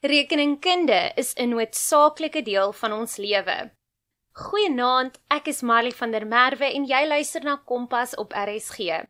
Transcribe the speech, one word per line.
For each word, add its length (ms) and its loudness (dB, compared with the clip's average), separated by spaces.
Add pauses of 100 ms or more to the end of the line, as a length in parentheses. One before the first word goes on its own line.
Rekeningkunde 1120 2
is 180 -2
'n 160 0
noodsaaklike 920 2
deel 300 0
van 200 -4
ons 240 -6
lewe. 540 -2 (600)
Goeienaand, 880 0 (100)
ek 180 0
is 140 -6
Marley 300 4
van 200 -6
der 160 -4
Merwe 460 2
en 120 -2
jy 220 2
luister 360 -2
na 220 -4
Kompas 500 -4
op 180 -8
R 260 -4
S 100 -12
G. 100 -16 (300)